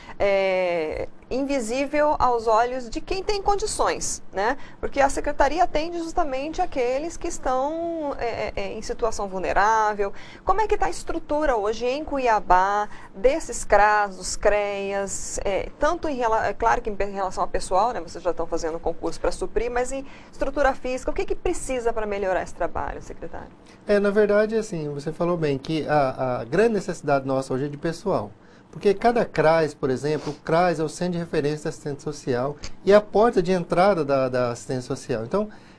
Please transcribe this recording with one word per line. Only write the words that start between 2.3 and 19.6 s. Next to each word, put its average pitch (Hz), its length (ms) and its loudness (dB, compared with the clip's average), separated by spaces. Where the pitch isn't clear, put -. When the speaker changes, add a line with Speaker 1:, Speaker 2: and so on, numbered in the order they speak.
Speaker 1:
olhos 240 420 2
de 302 140 -6
quem 381 200 -4
tem 403 200 0
condições, 381 800 0
né? 214 240 0
Porque - 180 -4
a - 120 4
secretaria 294 520 2
atende 339 360 0
justamente 311 640 -2
aqueles 269 560 -2
que 339 100 -6
estão, 302 880 -2
é, - 60 -4
é, 220 320 -4
é, 196 160 -6
em 220 80 -8
situação 220 480 -4
vulnerável. 202 800 2
Como 415 200 4
é 427 40 2
que 427 120 2
tá 381 80 2
a 349 40 0
estrutura 302 640 -2
hoje 214 300 -2
em 269 180 -2
Cuiabá 214 840 2
desses 254 480 2
cras, 208 540 4
dos 180 200 -6
creas, 202 1080 -2
é, 190 240 -2
tanto 330 300 0
em 277 80 -4
rela-, 220 300 2
é 202 80 -2
claro 233 260 2
que 226 80 -6
em 196 80 -6
pe-, 202 80 0
em 202 80 -6
relação 196 300 -2
ao 175 60 0
pessoal, 202 440 2
né, 202 80 -6
vocês 165 240 -12
já 180 60 2
estão 170 160 -2
fazendo 165 340 -4
concurso 165 400 -4
pra 170 100 0
suprir, 214 400 -2